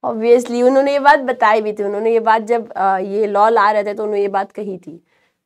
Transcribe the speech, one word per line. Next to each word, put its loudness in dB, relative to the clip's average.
Obviously, 0
उन्होंने 2
ये 0
बात 4
बताई 0
भी -6
थी, -6
उन्होंने -2
ये 2
बात 0
जब, -4
अ, -2
ये -4
लॉ 2
ला 2
रहे 0
थे, -6
तो -8
उन्होंने -2
ये -2
बात -4
कही -10
थी -20